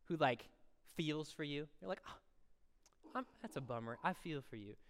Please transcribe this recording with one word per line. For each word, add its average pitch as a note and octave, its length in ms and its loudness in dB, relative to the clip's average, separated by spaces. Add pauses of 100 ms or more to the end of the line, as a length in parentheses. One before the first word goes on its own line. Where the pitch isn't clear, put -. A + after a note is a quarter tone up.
who, E3+ 120 2
like, C3+ 320 6 (480)
feels D#3 340 2
for - 140 -4
you. D3 240 0 (120)
You're F#3 80 -6
like, - 200 -2
"Oh, - 100 -12 (960)
I'm, B3+ 120 -2 (160)
that's A3+ 140 -8
a D3 40 0
bummer. A#2 420 -2
I F3+ 100 4
feel D#3 300 -2
for - 140 -10
you." G#2 200 -8 (140)